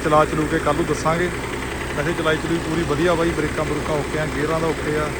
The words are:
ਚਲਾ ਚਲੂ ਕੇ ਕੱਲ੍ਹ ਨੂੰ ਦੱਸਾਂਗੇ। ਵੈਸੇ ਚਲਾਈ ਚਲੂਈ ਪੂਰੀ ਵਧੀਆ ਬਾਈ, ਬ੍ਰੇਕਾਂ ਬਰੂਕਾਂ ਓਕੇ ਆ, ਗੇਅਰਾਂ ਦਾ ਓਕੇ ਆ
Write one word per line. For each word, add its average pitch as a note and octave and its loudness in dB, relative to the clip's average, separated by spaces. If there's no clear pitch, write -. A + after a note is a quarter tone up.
ਚਲਾ D3+ 6
ਚਲੂ D#3 0
ਕੇ D#3+ 2
ਕੱਲ੍ਹ D3 2
ਨੂੰ E3 0
ਦੱਸਾਂਗੇ। D#3+ 0
ਵੈਸੇ D3 0
ਚਲਾਈ D#3+ 2
ਚਲੂਈ E3 -2
ਪੂਰੀ D#3+ 0
ਵਧੀਆ E3 4
ਬਾਈ, E3 2
ਬ੍ਰੇਕਾਂ D3+ -2
ਬਰੂਕਾਂ D3 -2
ਓਕੇ D3 -2
ਆ, D#3 0
ਗੇਅਰਾਂ D3+ 0
ਦਾ E3 0
ਓਕੇ D3+ 0
ਆ D3+ 0